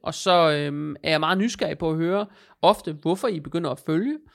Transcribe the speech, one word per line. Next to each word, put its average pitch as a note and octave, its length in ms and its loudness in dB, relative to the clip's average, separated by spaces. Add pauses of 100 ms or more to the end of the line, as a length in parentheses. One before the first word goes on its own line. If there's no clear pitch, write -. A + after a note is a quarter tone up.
og - 120 -6
så, E3+ 380 4
øhm, D3 500 -4
er - 80 -2
jeg D#3 100 2
meget E3+ 180 2
nysgerrig F#3+ 400 -2
på D#3+ 120 -2
at D#3+ 60 -2
høre F#3 300 0 (360)
ofte, F3 300 2
hvorfor F3 360 -2
I E3+ 120 -4
begynder D3+ 300 -4
at B2+ 160 -8
følge. A3+ 320 0 (160)